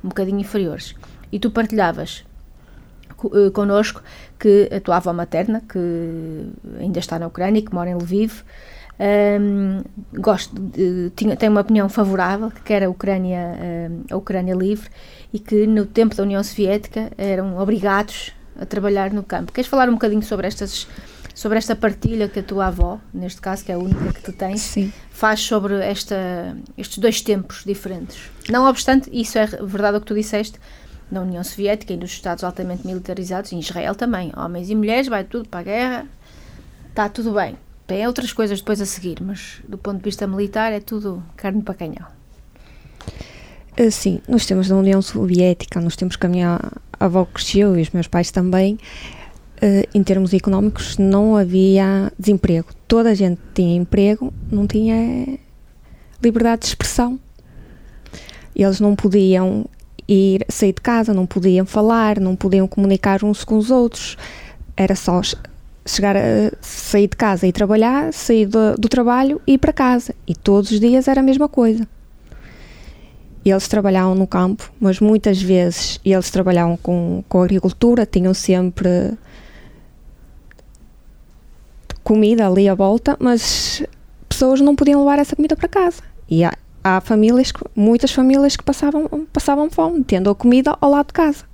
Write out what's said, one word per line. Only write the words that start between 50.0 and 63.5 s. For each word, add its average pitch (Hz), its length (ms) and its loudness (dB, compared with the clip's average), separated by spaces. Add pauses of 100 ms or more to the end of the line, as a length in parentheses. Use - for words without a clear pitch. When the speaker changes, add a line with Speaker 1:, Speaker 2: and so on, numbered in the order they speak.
Speaker 2:
termos 190 320 2
económicos 196 640 0
não 202 400 4
havia 190 800 2
desemprego. 180 520 0 (180)
Toda 233 240 4
a - 20 4
gente 190 260 0 (140)
tinha 175 240 2
emprego, 208 560 0 (180)
não 202 140 0
tinha 226 720 -2 (840)
liberdade 233 380 2
de - 80 -6
expressão. 247 500 -2 (1400)
Eles 190 240 2
não 208 160 4
podiam 190 680 2 (420)
ir, 196 420 4
sair 190 240 0
de - 80 -8
casa, 226 320 0
não 185 140 2
podiam 185 400 2
falar, 214 520 2
não 185 160 0
podiam 190 320 2
comunicar 196 560 2
uns 208 200 0
com 220 140 0